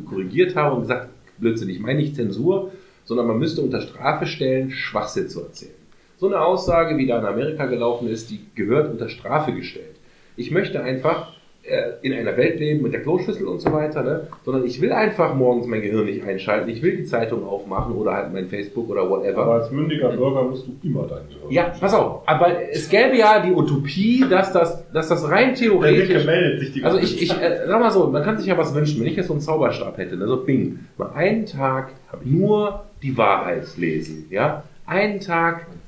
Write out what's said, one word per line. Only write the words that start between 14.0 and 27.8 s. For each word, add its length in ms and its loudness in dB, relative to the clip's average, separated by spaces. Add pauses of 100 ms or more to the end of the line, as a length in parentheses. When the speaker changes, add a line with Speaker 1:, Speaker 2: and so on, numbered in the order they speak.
Speaker 1:
ne? 240 -4 (160)
Sondern 200 0
ich 160 -4
will 120 2
einfach 420 2
morgens 320 2
mein 160 -2
Gehirn 240 0
nicht 160 -4
einschalten, 480 -2
ich 100 -8
will 160 0
die 100 -6
Zeitung 380 -2
aufmachen 520 -4
oder 180 0
halt 180 -4
mein 160 -6
Facebook 400 -6
oder 220 0
whatever. 320 0
Speaker 2:
Aber 120 4
als 180 0
mündiger 380 0
Bürger 340 0
musst 240 -4
du 160 -12
immer 240 -2
dein 200 -10
Gehirn 220 -16
Speaker 1:
Ja, 300 2
pass 120 2
auf, 340 2
aber 440 2
es 180 -4
gäbe 280 4
ja 280 6
die 60 2
Utopie, 800 2
dass 220 4
das, 400 0
dass 160 0
das 200 0
rein 260 4
Speaker 3:
Der 0 -
Dicke 160 2 (100)
Speaker 1:
theoretisch 440 6
Speaker 3:
meldet 360 2
sich 120 -4
die 120 -4
Speaker 1:
also 140 4
Speaker 3:
ganze 160 2
Speaker 1:
ich, 80 -2
ich, 80 0
Speaker 3:
Zeit. 120 0
Speaker 1:
äh, 240 0
sag 140 4